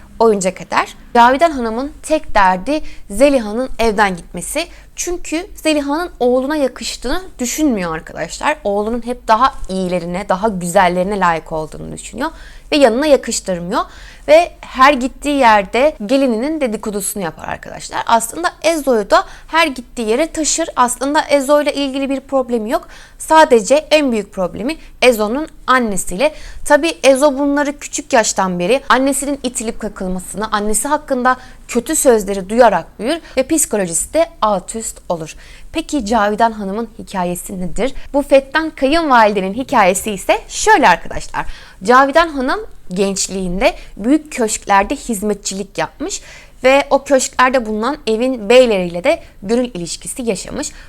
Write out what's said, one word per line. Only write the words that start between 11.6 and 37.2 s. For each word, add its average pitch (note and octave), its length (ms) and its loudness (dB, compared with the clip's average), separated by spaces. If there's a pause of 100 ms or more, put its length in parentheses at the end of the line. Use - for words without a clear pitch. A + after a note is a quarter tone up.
düşünüyor - 380 -8 (420)
ve D#4 40 2
yanına C4+ 300 4
yakıştırmıyor. A3+ 720 0 (480)
Ve E4 320 6
her C4 320 4
gittiği C4+ 440 -2
yerde A#3 600 4 (100)
gelininin C4+ 540 0
dedikodusunu G#3 600 -4
yapar - 260 -8
arkadaşlar. - 580 -10
Aslında D4+ 420 -2 (140)
Ezo'yu C#4 480 -2
da F4 140 4 (240)
her E4 180 2
gittiği B3 420 -6
yere C4 180 2
taşır. D#4+ 500 -4
Aslında C#4 440 0
Ezo C#4+ 420 2
ile C#4 120 -2
ilgili C#4 360 -2
bir C4+ 100 -2
problemi A#3+ 500 -4
yok. F4 180 -4 (300)
Sadece C4+ 560 6
en D4+ 380 2
büyük G#3 200 -4
problemi F#3+ 440 -6 (260)
Ezo'nun A#3+ 460 2 (180)
annesiyle. A#3 680 0 (300)
Tabii D4 380 4
Ezo C4+ 360 4
bunları C#4+ 400 0
küçük - 340 -8
yaştan G3 460 2
beri A3 300 0
annesinin C4+ 540 0
itilip A#3 380 -6
kakılmasını, F#3+ 720 -6
annesi G#3 360 0
hakkında B3+ 480 0 (320)
kötü C4 280 -4
sözleri G3 520 2
duyarak G#3+ 500 2
büyür D4+ 220 -2 (160)
ve C4 100 0
psikolojisi G#3 680 -2
de E4 120 2 (160)
alt G#3 340 -2
üst A3 220 -12 (100)
olur. D#3+ 280 -8 (360)
Peki D4+ 340 -4
Cavidan G#3+ 460 2
Hanım'ın G#3+ 360 -6 (100)
hikayesi F3+ 600 -6